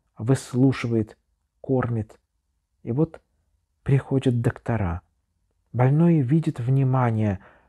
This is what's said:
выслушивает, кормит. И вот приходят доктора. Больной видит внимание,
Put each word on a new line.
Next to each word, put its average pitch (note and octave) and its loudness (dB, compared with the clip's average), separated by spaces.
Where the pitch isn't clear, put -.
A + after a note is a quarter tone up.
выслушивает, A#2+ 0
кормит. A#2 -4
И A#2 -8
вот D#3+ -4
приходят C3 0
доктора. G#2 -4
Больной D3+ 4
видит D3+ 0
внимание, B2 0